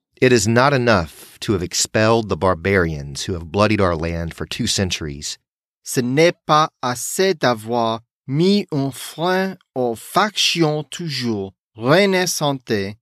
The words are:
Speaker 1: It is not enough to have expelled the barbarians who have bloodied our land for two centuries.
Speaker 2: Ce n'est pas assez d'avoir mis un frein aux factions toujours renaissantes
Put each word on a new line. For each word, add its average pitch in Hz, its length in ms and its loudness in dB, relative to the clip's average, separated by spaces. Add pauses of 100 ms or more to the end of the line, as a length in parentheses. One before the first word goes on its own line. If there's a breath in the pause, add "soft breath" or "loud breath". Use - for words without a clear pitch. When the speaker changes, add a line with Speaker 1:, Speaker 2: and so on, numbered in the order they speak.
(200)
Speaker 1:
It 131 100 6
is 110 160 4
not 123 280 4
enough 113 680 0
to 110 140 0
have 87 80 0
expelled 110 680 0
the 92 80 -2
barbarians 82 880 0
who 101 80 -6
have 82 180 -8
bloodied 104 300 2
our 87 160 2
land 82 380 -4
for 85 100 -10
two 110 220 -6
centuries. 80 720 -4 (440)
Speaker 2:
Ce - 200 -4
n'est 147 340 2 (100)
pas 156 220 4 (140)
assez 160 500 -2
d'avoir 117 680 0 (260)
mis 185 440 2
un 139 200 -2
frein 185 680 -4 (180)
aux 120 200 -2
factions 160 920 0
toujours 120 680 -6 (200)
renaissantes 139 1300 0